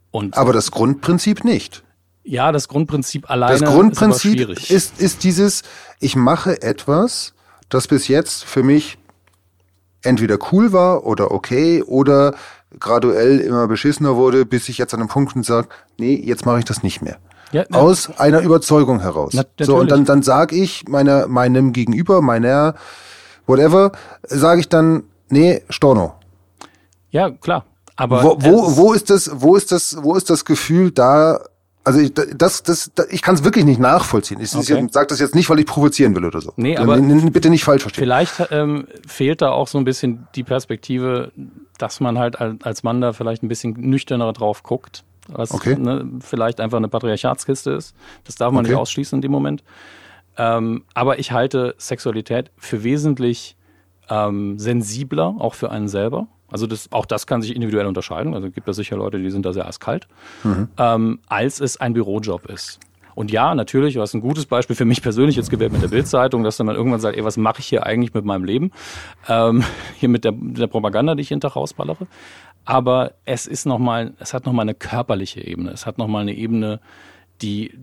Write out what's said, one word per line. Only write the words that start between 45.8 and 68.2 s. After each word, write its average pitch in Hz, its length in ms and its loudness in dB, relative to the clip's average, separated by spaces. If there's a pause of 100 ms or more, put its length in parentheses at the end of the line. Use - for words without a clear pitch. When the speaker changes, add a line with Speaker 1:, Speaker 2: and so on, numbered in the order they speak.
Speaker 1:
vielleicht 117 400 -6
einfach 113 180 -4
eine 110 100 -2
Patriarchatskiste 123 840 -4
ist. - 220 -10 (300)
Das - 120 -20
darf 120 160 -2
man 131 120 2
nicht 113 80 0
Speaker 2:
Okay. 127 80 0
Speaker 1:
ausschließen 139 380 -6
in 135 40 -2
dem 139 100 -4
Moment. 143 320 -4 (720)
Ähm, 113 480 -2 (100)
aber 127 240 -2
ich 127 140 -8
halte 123 460 -2
Sexualität 117 800 -6
für - 280 -8
wesentlich, 131 720 -2 (520)
ähm, 101 500 -4
sensibler, 120 800 -4
auch 117 160 -6
für - 160 -8
einen 107 180 -8
selber. 104 380 -4 (240)
Also 107 160 -6
das, 110 240 -10
auch 110 160 -4
das - 220 -6
kann 120 140 -4
sich 110 120 -10
individuell 107 320 -4
unterscheiden. 90 480 -8
Also 95 140 -10
es 92 60 -14
gibt - 120 -16
da 101 60 -4
sicher 104 240 -8
Leute, 101 240 -6
die 92 100 -6
sind 98 160 -6
da 92 60 -4
sehr 92 160 -8
eiskalt. - 400 -10 (340)
Speaker 2:
Mhm. 104 260 -2 (100)
Speaker 1:
Ähm, 113 500 0
als 117 320 -4
es 135 160 -6
ein 120 160 -4
Bürojob 107 540 -6
ist. - 340 -16 (340)
Und 107 160 -8
ja, 120 240 2
natürlich, 135 400 0
du 123 60 -4
hast 104 140 -6
ein 113 60 -4
gutes 143 260 -4
Beispiel 120 280 -2
für 123 100 -2
mich 113 180 2
persönlich 127 340 2
jetzt 117 140 -4
gewählt 110 220 -2
mit 104 100 0
der 90 60 -2
Bild-Zeitung, 127 540 0
dass 107 140 -2
dann 110 100 -2
man 107 80 -4
irgendwann 120 260 -2
sagt, 107 160 -4
„Ey, 107 80 -6
was 107 120 -4
mache 110 240 -2
ich 135 60 -14
hier - 200 -2
eigentlich 117 280 -4
mit 104 100 -6